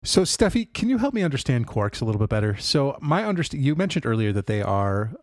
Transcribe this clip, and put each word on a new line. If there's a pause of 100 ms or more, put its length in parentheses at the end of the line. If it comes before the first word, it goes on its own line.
So,
Steffi,
can
you
help
me
understand
quarks
a
little
bit
better?
So
my
underst-,
you
mentioned
earlier
that
they
are (120)